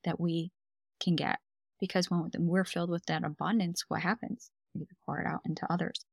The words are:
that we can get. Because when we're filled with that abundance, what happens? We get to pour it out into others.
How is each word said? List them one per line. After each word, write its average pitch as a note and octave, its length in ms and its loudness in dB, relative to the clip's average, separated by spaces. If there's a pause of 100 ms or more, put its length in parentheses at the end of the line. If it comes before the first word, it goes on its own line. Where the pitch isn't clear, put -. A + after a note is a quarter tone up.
that E3 160 -2
we E3+ 320 0 (480)
can F3 160 4
get. - 220 2 (440)
Because F#3 280 0
when E3+ 280 2
we're F3 260 4
filled F3 260 -2
with E3+ 180 -2
that D#3+ 160 0
abundance, E3+ 640 0
what D#3+ 120 0
happens? - 480 -4 (240)
We - 60 -6
get - 100 -10
to F3+ 60 -20 (100)
pour C#3+ 140 -4
it - 80 -2
out D#3 160 -2
into D#3+ 260 -4
others. - 420 -2